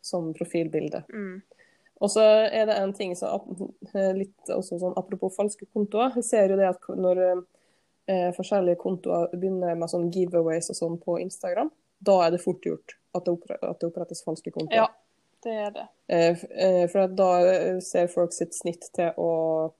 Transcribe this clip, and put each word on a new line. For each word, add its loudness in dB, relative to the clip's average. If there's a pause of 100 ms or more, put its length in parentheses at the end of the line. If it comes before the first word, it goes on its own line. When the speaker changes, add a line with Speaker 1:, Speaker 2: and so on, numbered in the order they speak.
Speaker 1:
som -6
profilbilde. -4
Speaker 2:
Mm. -12 (580)
Speaker 1:
Og 0
så 2 (300)
er 2
det 2
en -2
ting -6
som -6
ap-, -6 (240)
eh, 2
litt -6
også -4
sånn -2
apropos -4
falske -4
kontoer. 0
Vi -2
ser 4
jo 2
det 4
at -2
k-, -10
når, 2 (640)
eh, 0
forskjellige 2
kontoer -2
begynner -2
med -4
sånn -2
giveaways 0
og -8
sånn -4
på -4
Instagram, -4 (320)
da 6
er 4
det -2
fort -2
gjort -8 (180)
at -4
det 0
oppre-, -6
at -6
det -4
opprettes -10
falske -6
kontoer. -4
Speaker 2:
Ja, 4 (540)
det -8
er -4
det. -14 (200)
Speaker 1:
Eh, 4
f-, -12
eh, 2
for 0
at -6
da, 4 (160)
eh, 2
ser 0
folk 0
sitt -6
snitt -8
til -2
å 0